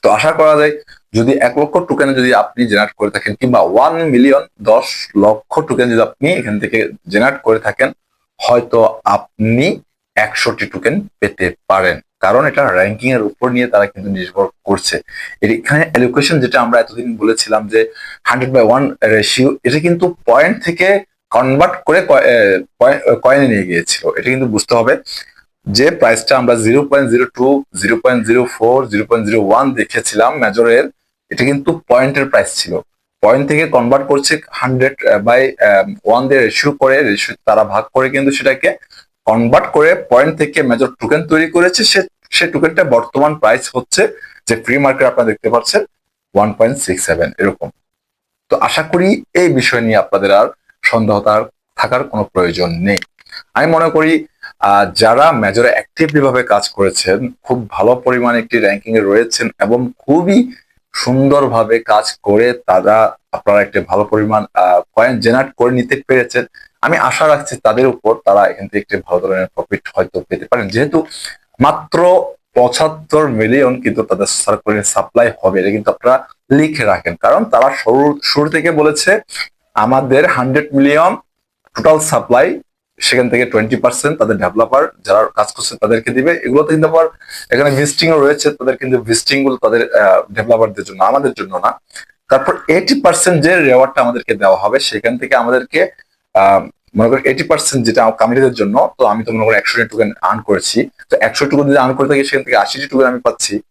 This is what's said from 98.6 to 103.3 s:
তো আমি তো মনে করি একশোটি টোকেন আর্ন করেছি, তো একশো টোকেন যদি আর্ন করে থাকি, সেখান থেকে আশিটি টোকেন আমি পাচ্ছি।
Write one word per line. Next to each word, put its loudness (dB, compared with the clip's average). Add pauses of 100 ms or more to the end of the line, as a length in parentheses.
তো 2
আমি -2
তো -6
মনে -2
করি 2
একশোটি -2
টোকেন -2 (100)
আর্ন -2
করেছি, -2 (220)
তো 2
একশো -2
টোকেন 0
যদি 4
আর্ন 2
করে -2
থাকি, 0
সেখান -4
থেকে 0
আশিটি -2
টোকেন 0
আমি -2
পাচ্ছি। -4 (100)